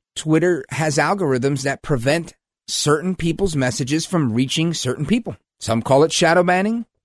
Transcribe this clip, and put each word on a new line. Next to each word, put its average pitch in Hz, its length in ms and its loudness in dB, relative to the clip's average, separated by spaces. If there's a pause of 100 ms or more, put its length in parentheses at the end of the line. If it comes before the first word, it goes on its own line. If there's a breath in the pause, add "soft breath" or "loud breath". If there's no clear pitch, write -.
(160)
Twitter 156 540 0
has 156 260 -2
algorithms 143 680 0
that 139 200 -4
prevent 147 520 -2 (320)
certain 156 480 0
people's 170 400 -2
messages 135 520 -2
from 147 260 0
reaching 139 400 0
certain 135 320 -4
people. 196 320 -2 (240)
Some 113 220 -2
call 139 220 4
it 156 80 0
shadow 175 300 4
banning. 196 440 0 (180)